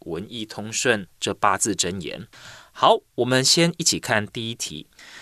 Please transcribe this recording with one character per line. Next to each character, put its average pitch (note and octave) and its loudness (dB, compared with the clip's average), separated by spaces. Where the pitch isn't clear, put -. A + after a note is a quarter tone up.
文 E2 -6
意 A2+ -10
通 G#2+ -10
顺 A2 0
这 G#2 -2
八 G2 2
字 G2+ -2
真 F2+ -2
言。 E2+ -10
好， G#3+ 4
我 A#2+ 0
们 B2+ 4
先 E3+ 4
一 E3 -2
起 F#2+ 2
看 G#2+ 0
第 A2+ -8
一 - -6
题。 - -10